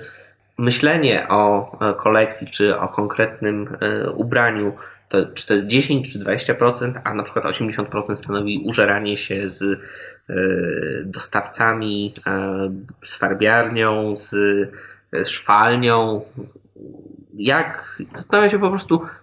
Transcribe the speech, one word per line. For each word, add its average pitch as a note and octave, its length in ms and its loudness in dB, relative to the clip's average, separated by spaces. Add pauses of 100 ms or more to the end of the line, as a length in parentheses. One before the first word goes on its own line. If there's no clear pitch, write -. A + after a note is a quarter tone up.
(580)
myślenie B2+ 720 2
o, G2+ 420 4 (100)
e, G#2+ 120 2
kolekcji A2 580 2
czy G2+ 280 2
o F#2 80 -2
konkretnym, G#2 920 -2
e, G#2 300 -2
ubraniu, A2+ 600 0 (360)
to G2 80 0 (160)
czy - 140 -12
to G#2+ 60 2
jest G2+ 140 2
dziesięć C3+ 460 0
czy G2+ 60 -8
dwadzieścia G2 340 -2
procent, B2 500 0
a - 100 -4
na G#2 100 -4
przykład - 220 -4
osiemdziesiąt G#2 440 -4
procent G2+ 300 -4
stanowi G2+ 480 -2
użeranie G#2 500 2
się G2 320 -4
z, - 140 -8 (640)
e, F#2+ 60 0 (680)
dostawcami, G#2 1080 -2 (140)
e, F#2+ 420 -2 (340)
z - 140 -8
farbiarnią, G#2+ 1000 2
z, - 180 -6 (800)
e, F#2 120 0
szwalnią. A2+ 960 2 (1120)
Jak, C3 640 0 (200)
zastanawiam G#3 340 4
się G3+ 100 2
po G3 100 4
prostu. F#3 320 0 (220)